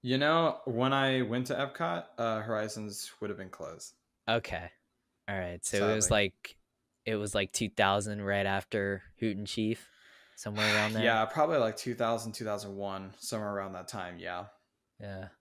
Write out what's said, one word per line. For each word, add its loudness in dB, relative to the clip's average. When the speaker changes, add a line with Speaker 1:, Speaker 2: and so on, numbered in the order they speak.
Speaker 1:
You 2
know, 4
when 2
I 4
went 0
to -2
Epcot, -2
uh, 0
Horizons -4
would -4
have -6
been -10
closed. -12
Speaker 2:
Okay. -2
All -2
right. -6
So 2
it 4
was 2
Speaker 1:
Sadly. -2
Speaker 2:
like, 2
it 0
was -4
like 2
two 0
thousand, 2
right 2
after -2
Hoot 0
and -6
Chief, -2
somewhere 0
around 2
there? 0
Speaker 1:
<sighs> 2
Yeah, 6
probably, 2
like, 2
two -4
thousand, 0
two -8
thousand -4
one, -6
somewhere -4
around -4
that -10
time, -8
yeah. -6
Speaker 2:
Yeah. -8